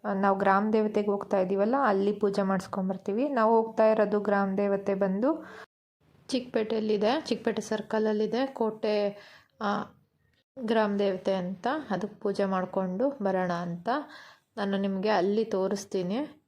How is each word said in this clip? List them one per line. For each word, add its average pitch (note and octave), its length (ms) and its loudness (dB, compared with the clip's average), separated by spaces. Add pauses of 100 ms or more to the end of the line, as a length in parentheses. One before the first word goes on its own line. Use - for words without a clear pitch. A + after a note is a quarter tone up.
ಆ, G#3+ 80 -2
ನಾವು G3 260 2
ಗ್ರಾಮ G3+ 340 2
ದೇವತೆಗೆ G#3+ 340 2
ಹೋಗ್ತಾ G3+ 320 0
ಇದ್ದೀವಲ್ಲ, G3 440 2
ಅಲ್ಲಿ G3+ 300 2
ಪೂಜೆ G3+ 300 0
ಮಾಡಿಸ್ಕೊಂಬರ್ತೀವಿ. F#3+ 840 -2
ನಾವು A3+ 280 4
ಹೋಗ್ತಾ A3 300 4
ಇರೋದು G#3 340 4
ಗ್ರಾಮ G3+ 360 0
ದೇವತೆ G3 380 0
ಬಂದು G3+ 520 0 (840)
ಚಿಕ್ಕಪೇಟೆಯಲ್ಲಿದೆ, A3 920 0
ಚಿಕ್ಕಪೇಟೆ G#3+ 420 -2
ಸರ್ಕಲಲ್ಲಿದೆ A3 840 0
ಕೋಟೆ, G#3+ 500 -2 (640)
ಆ, G3+ 220 -2 (760)
ಗ್ರಾಮ A3 400 2
ದೇವತೆ F#3+ 360 0
ಅಂತ, F#3 320 -4 (240)
ಅದಕ್ಕೆ G3+ 300 -4
ಪೂಜೆ G3+ 240 0
ಮಾಡಿಕೊಂಡು F#3+ 680 -2 (120)
ಬರೋಣ F#3 300 0
ಅಂತ F3 360 -6 (680)
ನಾನು G3 200 -2
ನಿಮಗೆ G3 320 -2
ಅಲ್ಲಿ G#3 360 2
ತೋರಿಸ್ತೀನಿ. G3 760 -2 (280)